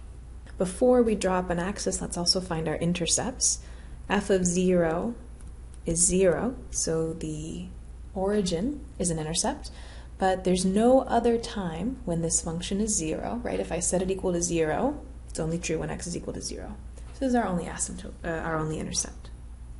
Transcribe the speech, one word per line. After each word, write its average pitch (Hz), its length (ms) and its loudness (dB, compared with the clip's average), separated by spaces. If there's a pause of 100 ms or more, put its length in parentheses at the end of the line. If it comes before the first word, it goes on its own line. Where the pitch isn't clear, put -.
(580)
Before 247 440 6
we 220 140 4
draw 185 220 2
up 180 120 0
an 175 100 0
axis, 185 420 -2
let's 175 160 -4
also 175 240 2
find 165 260 -2
our 156 80 0
intercepts. - 840 0 (480)
F 202 220 2
of 185 160 6
zero 180 720 4 (680)
is 165 140 0
zero, 180 580 4 (140)
so 160 440 0
the 160 520 -8 (480)
origin 196 720 0 (140)
is 180 100 0
an 160 80 0
intercept, 165 540 -2 (480)
but 185 240 4
there's 185 200 4
no 226 380 8
other 233 380 4
time 190 640 -4
when 170 160 0
this 165 180 2
function 180 400 -2
is 214 160 2
zero, 170 460 -2
right? 190 180 -2
If 185 120 -2
I 165 80 -2
set 185 240 2
it 185 80 0
equal 185 220 0
to 175 100 0
zero, 170 580 2 (260)
it's - 120 -6
only 165 180 0
true 165 220 -2
when 156 100 -4
x - 160 -6
is 170 100 -6
equal - 180 -6
to - 80 -8
zero. - 340 -8 (380)
So - 80 -8
this 269 80 2
is 247 60 4
our 226 120 4
only 175 180 0
asymptote, 175 480 -6 (100)
uh, - 40 -4
our 160 300 -2
only 156 220 -2
intercept. - 520 -6 (480)